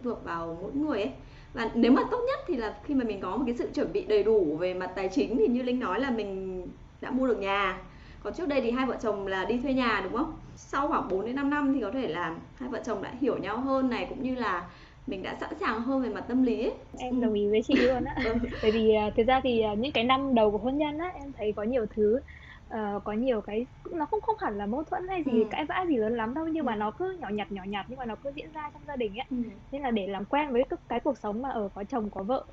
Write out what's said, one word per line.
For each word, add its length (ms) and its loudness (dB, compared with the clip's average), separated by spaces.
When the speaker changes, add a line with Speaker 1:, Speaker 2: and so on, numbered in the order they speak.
Speaker 1:
thuộc 200 -4
vào 380 -6
mỗi 100 -6
người 300 2
ấy. 100 -2
Và 200 -2
nếu 180 8
mà 180 8
tốt 160 0
nhất 200 0
thì 100 0
là 280 -4
khi 100 0
mà 100 4
mình 160 -4
có 160 -4
một 100 0
cái 80 2
sự 200 -2
chuẩn 180 0
bị 120 0
đầy 180 4
đủ 340 4
về 180 0
mặt 200 -4
tài 140 0
chính 280 2
thì 120 6
như 140 2
Linh 180 0
nói 200 0
là 100 2
mình 520 -4
đã 100 -8
mua 160 2
được 120 2
nhà. 400 0
Còn 120 -6
trước 140 -4
đây 120 2
thì 100 0
hai 160 0
vợ 160 -2
chồng 240 -2
là 180 -2
đi 140 2
thuê 160 0
nhà, 300 2
đúng 80 -4
không? 200 -2
Sau 320 -2
khoảng 200 0
bốn 180 0
đến 100 -2
năm 140 0
năm 240 4
thì 60 0
có 100 -2
thể 180 -2
là 280 -2
hai 120 -8
vợ 160 -6
chồng 180 -2
đã 180 -8
hiểu 180 2
nhau 200 -4
hơn 320 2
này, 180 -2
cũng 140 -6
như 120 0
là 340 -2
mình 140 -6
đã 180 -6
sẵn 200 -6
sàng 220 0
hơn 200 2
về 60 0
mặt 200 -4
tâm 140 4
lý 200 4
ấy. 120 0
Speaker 2:
Em 220 -2
Speaker 1:
Ừ. 0 -
Speaker 2:
đồng 140 4
ý 140 4
với 140 4
chị 120 2
luôn 300 6
á. 100 -4
Speaker 1:
<laughs> 100 -2
Ừ. 100 0
Speaker 2:
Bởi 80 4
vì, 240 6
ờ, 220 4
thực 100 4
ra 140 6
thì, 200 4
ờ, 140 2
những 180 0
cái 120 2
năm 300 4
đầu 160 8
của 80 2
hôn 200 0
nhân 200 0
á, 160 -4
em 180 -10
thấy 200 -2
có 100 -4
nhiều 240 0
thứ, 340 2
ờ, 360 -4
có 80 -4
nhiều 280 2
cái, 260 -4
nó 160 -2
cũng 140 0
không 180 0
hẳn 200 -2
là 80 -4
mâu 180 -2
thuẫn 240 -4
hay 140 -2
gì, 100 0
Speaker 1:
Ừ. 180 6
Speaker 2:
cãi 140 -2
vã 240 -2
gì 80 4
lớn 200 2
lắm 180 -2
đâu, 120 -2
nhưng 200 0
mà 60 0
Speaker 1:
Ừ. 60 -2
Speaker 2:
nó 120 0
cứ 300 -4
nhỏ 80 -8
nhặt, 240 -4
nhỏ 140 -6
nhặt, 220 -6
nhưng 100 -12
mà 60 -6
nó 100 -4
cứ 200 -8
diễn 200 -12
ra 180 -8
trong 140 -18
gia 100 -8
đình 200 -2
ấy. 140 -8
Speaker 1:
Ừ. 60 -4
Speaker 2:
Nên 100 -6
là 80 0
để 160 0
làm 180 -4
quen 260 0
với 200 4
cái, 80 -4
cái 120 -2
cuộc 180 0
sống 240 -4
mà 80 -4
ở 240 -2
có 100 -8
chồng 260 -4
có 120 -8
vợ, 300 -2